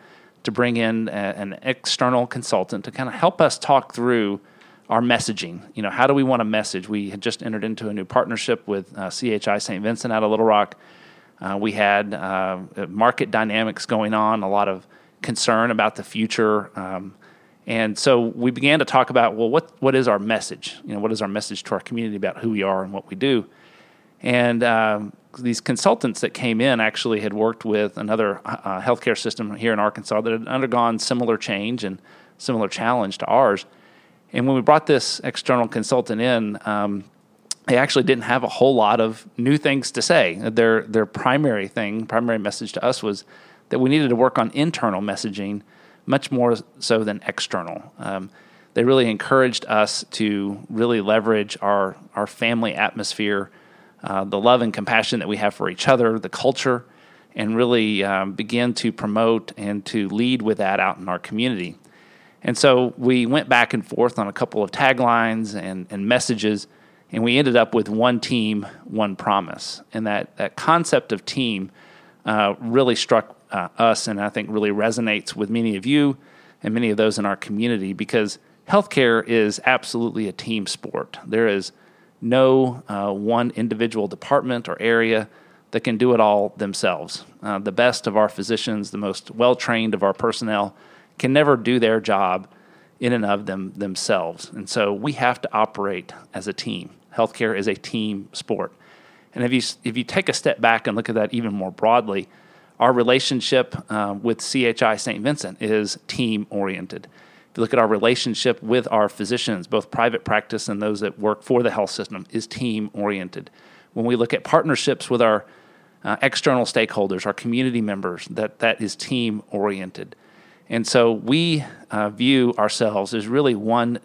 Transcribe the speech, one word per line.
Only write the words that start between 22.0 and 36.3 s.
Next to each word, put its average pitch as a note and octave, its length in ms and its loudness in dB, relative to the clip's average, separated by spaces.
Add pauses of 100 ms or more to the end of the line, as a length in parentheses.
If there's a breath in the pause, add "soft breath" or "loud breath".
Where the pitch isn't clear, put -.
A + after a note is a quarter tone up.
about F#2+ 240 -6
who A#2 100 -2
we G#2 140 -2
are F#2+ 200 0
and F#2+ 80 -10
what G2 200 -10
we F#2+ 40 -12
do? B2 300 0 (760 soft breath)
And, A#2+ 400 2
um, A2 500 0 (240)
these A#2+ 240 -2
consultants C3+ 600 0
that A#2 120 -2
came A#2 260 -2
in B2 200 2
actually A2 400 0
had G2+ 140 -4
worked A2 300 0
with G#2+ 360 0
another, G#2+ 440 0
uh, G2 380 -6
healthcare A#2+ 340 0
system G#2 400 -6
here A2+ 160 -2
in G#2+ 60 0
Arkansas G#2+ 440 -2
that A2+ 100 -2
had A2+ 160 -4
undergone A#2+ 500 0
similar A#2 400 0
change A2 460 -4
and F#2+ 180 -6 (380 soft breath)
similar A2 280 -2
challenge A2+ 520 -2
to - 80 -6
ours. A2+ 380 4 (680 soft breath)
And B2+ 140 0
when C3+ 80 2
we B2+ 60 0
brought D3+ 260 2
this - 360 0
external A#2+ 440 0
consultant A2+ 540 -2
in, A2 440 0